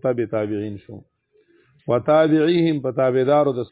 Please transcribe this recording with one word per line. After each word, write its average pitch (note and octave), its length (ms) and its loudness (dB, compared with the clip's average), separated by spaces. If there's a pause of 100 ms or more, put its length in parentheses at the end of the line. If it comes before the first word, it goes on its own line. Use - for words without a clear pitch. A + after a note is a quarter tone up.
تبع A#2+ 260 -2
تابعین G#2+ 540 -6
شو. G#2 120 -20 (920)
و A#2+ 120 0
تابعیهم، D#3 840 2
په C3 60 -4 (100)
تابعدارو C3 580 2
د A#2 140 -4